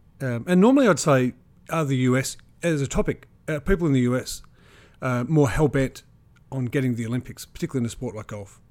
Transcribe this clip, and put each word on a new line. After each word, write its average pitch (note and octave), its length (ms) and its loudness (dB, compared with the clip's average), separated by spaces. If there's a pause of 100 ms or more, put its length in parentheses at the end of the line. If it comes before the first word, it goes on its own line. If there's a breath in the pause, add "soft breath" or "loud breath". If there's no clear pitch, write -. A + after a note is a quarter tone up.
(200)
um, A#2+ 280 -4
and F3+ 120 4
normally B3+ 280 6
I'd E3 100 4
say, C3 360 2 (360)
are E3 140 -2
the C3+ 140 0
U B2+ 180 4
S, C3 200 -4 (280)
as D#3+ 160 0
a C3+ 80 -4
topic, - 400 -4 (180)
uh, D#3 140 -6
people F3 260 0
in C#3+ 60 2
the C3 80 4
U B2 160 0
S, - 260 -8 (580 soft breath)
uh, B2+ 280 -2
more D3 220 4
hell-bent C3+ 520 0 (480)
on C3 140 -6
getting B2 320 -2
the A#2 100 -6
Olympics, A#2+ 400 -8
particularly C#3 380 -6
in - 20 -4
a A2 40 -6
sport A#2+ 260 -12
like G#2+ 120 -14
golf, G2+ 320 -14 (100)